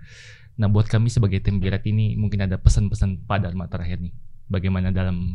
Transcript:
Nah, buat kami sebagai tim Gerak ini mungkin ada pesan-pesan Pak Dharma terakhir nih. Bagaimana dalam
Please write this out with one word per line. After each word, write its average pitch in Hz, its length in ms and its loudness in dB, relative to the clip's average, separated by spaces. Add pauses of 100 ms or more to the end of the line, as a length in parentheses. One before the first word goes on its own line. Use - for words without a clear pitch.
(540)
Nah, 104 160 2
buat 104 160 4
kami 113 240 2
sebagai 98 320 0
tim 98 160 0
Gerak 95 240 0
ini 107 320 0
mungkin 104 260 0
ada 95 140 0
pesan-pesan 98 720 2
Pak 101 160 0
Dharma 87 240 -6
terakhir 87 320 -6
nih. 87 160 -8 (320)
Bagaimana 92 480 0
dalam 90 400 -2